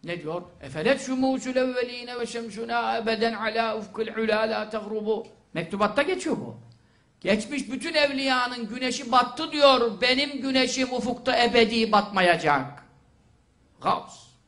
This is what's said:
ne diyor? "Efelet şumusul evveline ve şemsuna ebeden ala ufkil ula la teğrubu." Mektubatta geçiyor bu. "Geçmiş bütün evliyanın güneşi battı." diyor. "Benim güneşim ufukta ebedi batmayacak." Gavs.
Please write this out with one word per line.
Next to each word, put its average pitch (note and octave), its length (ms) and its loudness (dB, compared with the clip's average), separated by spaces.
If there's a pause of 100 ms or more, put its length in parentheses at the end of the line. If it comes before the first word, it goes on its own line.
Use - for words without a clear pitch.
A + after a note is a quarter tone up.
ne E3+ 180 -8
diyor? D#3+ 200 -6 (200)
"Efelet D#3+ 400 0
şumusul B3+ 540 -2
evveline B3 640 -4
ve A#3+ 60 -4
şemsuna A#3 720 -4
ebeden A3+ 360 0
ala A3 440 -2
ufkil G#3+ 400 -6
ula G#3+ 220 2
la G#3+ 300 -2
teğrubu." G#3+ 580 -4 (260)
Mektubatta G#3 480 0
geçiyor E4+ 360 0
bu. A#2 200 -10 (640)
"Geçmiş G#3+ 500 -2
bütün D4+ 220 -6
evliyanın C4 760 0
güneşi B3 440 -4
battı." B3+ 400 2
diyor. B3+ 500 6
"Benim C4+ 400 0
güneşim C4 520 0
ufukta B3 500 0
ebedi A3+ 480 4
batmayacak." E3+ 920 2 (1000)
Gavs. - 460 -4 (200)